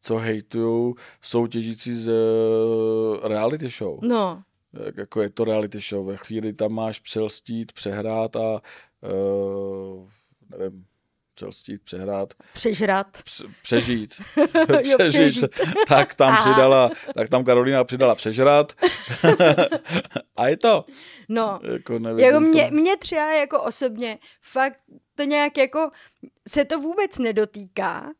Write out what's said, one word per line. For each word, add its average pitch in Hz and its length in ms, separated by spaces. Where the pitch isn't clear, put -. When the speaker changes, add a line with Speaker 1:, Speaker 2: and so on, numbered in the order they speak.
Speaker 1:
co - 160
hejtujou 113 760
soutěžící 117 720
z, 117 160
eh, 113 1160
reality 120 420
show. 101 320
Speaker 2:
No. 202 420
Speaker 1:
Jak, 98 120
jako 101 240
je 104 80
to 113 140
reality 107 360
show, 98 180
ve 98 100
chvíli 107 360
tam 107 180
máš 110 280
přelstít, 113 720
přehrát 110 640
a, 110 260
eh, 98 1500
nevím, 95 280
přelstít, 101 480
přehrát. 98 500
Speaker 2:
Přežrat. 196 540
Speaker 1:
Ps-, - 220
přežít. 117 500
Speaker 2:
<laughs> - 0
Jo, 269 140
Speaker 1:
<laughs> - 0
Přežít. 233 120
Speaker 2:
přežít. 277 360
Speaker 1:
Tak 143 280
tam 135 140
Speaker 2:
Aha. 214 220
Speaker 1:
přidala, 131 400
tak 110 140
tam 127 140
Karolína 127 400
přidala 127 320
přežrat. 139 600
<laughs> - 1600
A 117 120
je 151 100
to. 220 280
Speaker 2:
No. 220 300
Speaker 1:
Jako - 260
nevím, 113 260
Speaker 2:
Jako 254 120
Speaker 1:
to 311 40
Speaker 2:
mě, 320 300
mě 330 260
třeba 311 360
jako 294 300
osobně 233 540
fakt 269 380
to 285 80
nějak 294 340
jako 294 320
se 285 180
to 302 140
vůbec 370 400
nedotýká 208 920